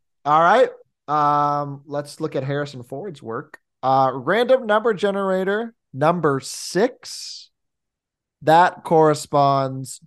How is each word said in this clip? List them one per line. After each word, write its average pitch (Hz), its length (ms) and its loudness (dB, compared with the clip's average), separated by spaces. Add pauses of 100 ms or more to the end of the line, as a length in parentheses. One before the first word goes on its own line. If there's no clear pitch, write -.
(240)
All 151 160 4
right. 214 280 4 (380)
Um, 147 800 -2
let's 143 340 -10
look 156 160 -6
at 135 80 -4
Harrison 139 380 -8
Ford's 151 400 -14
work. 117 380 -12 (220)
Uh, 131 320 2
random 226 520 0
number 214 280 0
generator, 196 800 -2 (180)
number 151 480 0
six. - 1080 -6 (920)
That 165 420 4
corresponds 139 1200 0